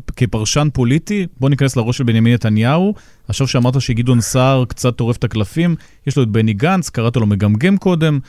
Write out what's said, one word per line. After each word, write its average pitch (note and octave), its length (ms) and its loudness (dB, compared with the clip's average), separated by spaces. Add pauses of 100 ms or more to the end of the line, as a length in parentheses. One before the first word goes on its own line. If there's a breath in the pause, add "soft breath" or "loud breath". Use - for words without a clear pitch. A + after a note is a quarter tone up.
(160)
כפרשן A#2 580 0
פוליטי, D#3+ 540 -2 (120)
בוא C3 100 0
ניכנס C#3 260 0
לראש A2+ 220 -2
של C#3 60 -4
בנימין A#2 300 4
נתניהו, A#2+ 600 0 (340 soft breath)
עכשיו C3 200 -2
שאמרת B2+ 340 0
שגדעון A#2+ 400 0
סער C3 440 0
קצת - 300 -4
טורף A#2 220 -2
את - 60 -10
הקלפים, B2+ 520 -2 (320 soft breath)
יש C3+ 100 -2
לו C3+ 60 4
את A#2 40 0
בני A2 260 2
גנץ, E3 360 0
קראת A2+ 260 -2
לו A#2 100 2
מגמגם G#2 520 2
קודם, D#3+ 520 0